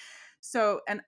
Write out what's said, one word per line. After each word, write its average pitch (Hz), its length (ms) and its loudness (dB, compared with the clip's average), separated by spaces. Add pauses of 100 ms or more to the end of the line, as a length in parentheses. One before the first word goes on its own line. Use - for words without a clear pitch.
(400)
So, 214 480 2
and 208 200 -4